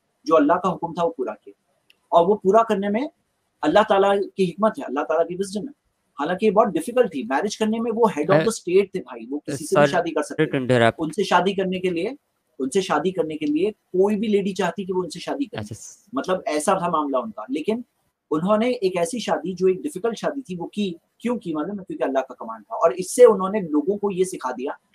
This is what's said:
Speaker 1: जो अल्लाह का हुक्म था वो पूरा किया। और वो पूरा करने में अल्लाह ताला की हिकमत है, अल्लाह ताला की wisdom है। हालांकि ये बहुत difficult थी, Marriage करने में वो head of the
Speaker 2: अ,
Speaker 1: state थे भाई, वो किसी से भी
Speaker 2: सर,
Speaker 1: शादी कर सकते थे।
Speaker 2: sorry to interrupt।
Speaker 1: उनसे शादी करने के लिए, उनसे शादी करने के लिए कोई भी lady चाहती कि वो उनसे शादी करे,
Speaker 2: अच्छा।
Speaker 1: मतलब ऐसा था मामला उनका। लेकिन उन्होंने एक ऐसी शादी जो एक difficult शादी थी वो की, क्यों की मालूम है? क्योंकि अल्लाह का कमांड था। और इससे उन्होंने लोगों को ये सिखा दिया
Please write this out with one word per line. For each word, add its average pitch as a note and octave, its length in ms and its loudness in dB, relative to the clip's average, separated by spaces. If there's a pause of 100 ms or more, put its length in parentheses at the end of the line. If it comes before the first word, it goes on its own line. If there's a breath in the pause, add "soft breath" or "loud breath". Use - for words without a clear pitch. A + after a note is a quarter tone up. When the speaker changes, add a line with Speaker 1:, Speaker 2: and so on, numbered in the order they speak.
(260)
Speaker 1:
जो D#3 80 2
अल्लाह D#3 220 6
का F#3 120 0
हुक्म E3 240 -4
था E3+ 120 -2
वो E3+ 60 0
पूरा B2 220 -6 (120)
किया। - 180 -20 (500)
और E3+ 140 6
वो G3+ 80 4
पूरा G#3 280 4
करने G#3 260 0
में A#3+ 220 -2 (520)
अल्लाह E3+ 200 4
ताला G3+ 340 4
की G3+ 280 -2
हिकमत G3 340 0
है, C3 60 -8
अल्लाह C#3+ 200 -4
ताला D#3+ 200 0
की F3 100 -8
wisdom F#3+ 320 -6
है। - 60 -14 (460)
हालांकि F3+ 280 0
ये G#3+ 60 4
बहुत G#3 160 6
difficult G#3+ 460 -2
थी, B2 120 -6
Marriage D3 300 -2
करने A3 240 0
में A#3 100 -2
वो A3 180 4
head D3+ 180 -4
of F3+ 100 6
the D#3+ 120 4
Speaker 2:
अ, - 20 -2
Speaker 1:
state F#3+ 440 0
थे F#3+ 40 -4
भाई, A#2 320 -14
वो C#3+ 80 -6
किसी C#3+ 260 -8
से D#3 160 4
भी D3 60 8
Speaker 2:
सर, C#3+ 60 2
Speaker 1:
शादी E3+ 180 0
कर D3+ 120 0
सकते D#3 240 0
थे। - 0 -
Speaker 2:
sorry C#3+ 160 -2
to A#2+ 60 -4
interrupt। A#2 300 4
Speaker 1:
उनसे D#3+ 260 -2
शादी F3+ 300 2
करने F#3 260 -2
के F3+ 100 -2
लिए, F#3 260 -4 (440)
उनसे C3+ 220 0
शादी E3+ 300 0
करने D#3 240 -4
के D#3 100 -6
लिए D#3+ 240 0
कोई G3+ 460 0
भी G#3+ 120 -2
lady G3+ 240 0
चाहती F#3+ 340 -4
कि F#3+ 60 -4
वो F#3 100 -2
उनसे F3 180 -10
शादी C#4 240 -6
करे, - 160 -10
Speaker 2:
अच्छा। - 540 -14
Speaker 1:
मतलब F#3+ 320 -4
ऐसा D#3 280 0
था F3 140 -2
मामला D3 300 -2
उनका। A2 320 -8
लेकिन G#3+ 340 -4 (460)
उन्होंने G#3+ 400 0
एक F#3+ 260 -2
ऐसी F3 240 -2
शादी F#3 340 -4
जो F#3 140 0
एक F#3 140 0
difficult A3 340 -4
शादी C4+ 260 -6
थी F3+ 140 -10
वो E3 100 -8
की, F#3+ 300 -6 (240)
क्यों A#3+ 160 -4
की F3 180 -8
मालूम E3+ 240 -6
है? F3+ 60 -14
क्योंकि D#3 200 -6
अल्लाह C3+ 180 -2
का - 120 -10
कमांड A3+ 300 -14
था। A3+ 120 -12
और - 160 2
इससे F#3 320 4
उन्होंने G3+ 360 6
लोगों D3+ 360 0
को G3+ 140 -2
ये F#3 140 0
सिखा D#3+ 280 -6
दिया B2 260 -8 (160)